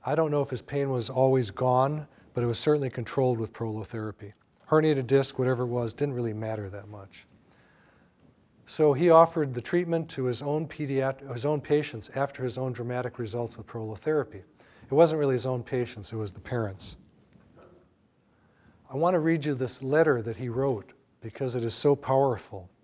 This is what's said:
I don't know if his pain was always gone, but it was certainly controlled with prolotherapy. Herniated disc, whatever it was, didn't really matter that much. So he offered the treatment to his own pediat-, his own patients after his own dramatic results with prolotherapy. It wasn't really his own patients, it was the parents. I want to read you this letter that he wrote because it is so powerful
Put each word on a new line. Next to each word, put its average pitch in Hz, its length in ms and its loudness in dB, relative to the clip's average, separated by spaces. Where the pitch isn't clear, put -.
I 139 100 0
don't 156 160 0
know 147 100 2
if 135 80 -4
his 123 120 -6
pain 139 280 -4
was 123 200 -2
always 131 420 2
gone, 135 560 0
but 120 100 -2
it 120 40 0
was 117 120 -2
certainly 147 300 2
controlled 123 500 0
with 110 140 -6
prolotherapy. 107 800 -8
Herniated 151 380 4
disc, 135 300 4
whatever 127 260 0
it 123 40 -2
was, 117 260 -2
didn't 143 220 -4
really 120 180 -2
matter 110 360 -6
that 101 200 -14
much. 101 380 -18
So 151 280 2
he 165 160 4
offered 160 440 6
the 120 80 -4
treatment 165 500 -2
to 131 120 -4
his 123 180 -2
own 151 260 -2
pediat-, 135 640 -4
his 120 140 -6
own 147 160 0
patients 143 540 -2
after 135 280 -4
his 123 140 -4
own 131 160 -4
dramatic 123 460 -6
results 117 380 -6
with 104 100 -16
prolotherapy. 113 760 -4
It 135 40 -2
wasn't 156 260 6
really 139 140 2
his 120 120 -2
own 127 180 -2
patients, 120 480 -6
it 113 40 -10
was 107 160 -6
the - 80 -18
parents. 104 580 -6
I 131 80 -8
want 175 180 2
to 165 40 4
read 160 260 2
you 147 80 0
this 127 280 -4
letter 139 400 4
that 110 160 -6
he 127 120 -6
wrote 123 420 -2
because 120 340 -6
it 117 80 0
is 113 100 -2
so 143 220 2
powerful 131 720 0